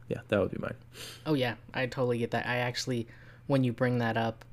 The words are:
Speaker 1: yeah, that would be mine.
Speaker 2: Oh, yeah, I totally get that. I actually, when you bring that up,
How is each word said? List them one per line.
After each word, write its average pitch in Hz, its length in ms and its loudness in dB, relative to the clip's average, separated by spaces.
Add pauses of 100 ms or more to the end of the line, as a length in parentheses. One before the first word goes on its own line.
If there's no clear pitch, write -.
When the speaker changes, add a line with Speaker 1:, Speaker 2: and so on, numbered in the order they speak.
Speaker 1:
yeah, - 120 -4 (100)
that 104 100 4
would 92 120 2
be - 80 -8
mine. - 160 -6 (500)
Speaker 2:
Oh, 156 80 2
yeah, 233 220 2 (180)
I 131 120 0
totally 123 320 0
get 117 140 0
that. - 160 0
I 123 100 0
actually, 123 500 -2 (400)
when 135 160 4
you 123 100 4
bring 123 260 2
that 113 180 2
up, 113 360 0